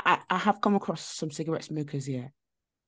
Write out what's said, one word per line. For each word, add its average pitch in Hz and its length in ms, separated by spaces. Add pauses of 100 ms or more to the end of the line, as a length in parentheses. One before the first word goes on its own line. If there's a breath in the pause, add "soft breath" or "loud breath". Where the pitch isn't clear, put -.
(300)
I, 185 60
I - 20
have 202 240
come 202 140
across 190 260
some - 300
cigarette 156 340
smokers 147 400
here 131 260 (560)